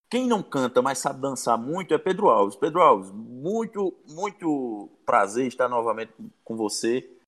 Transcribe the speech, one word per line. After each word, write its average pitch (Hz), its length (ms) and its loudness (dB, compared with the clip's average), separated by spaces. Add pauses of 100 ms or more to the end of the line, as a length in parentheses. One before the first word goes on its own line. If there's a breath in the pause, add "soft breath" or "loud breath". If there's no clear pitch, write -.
quem 254 160 -2
não 233 160 2
canta, 127 400 0
mas 135 160 0
sabe 139 240 -4
dançar 131 380 0
muito 160 340 -4
é 151 60 6
Pedro 185 300 2
Alves. 101 260 2
Pedro 160 260 0
Alves, 101 300 6
muito, 170 800 -6 (160)
muito 147 800 -4 (160)
prazer 113 400 2
estar 123 240 -2
novamente 113 420 -2 (320)
com 113 120 -8
você 113 520 -2 (200)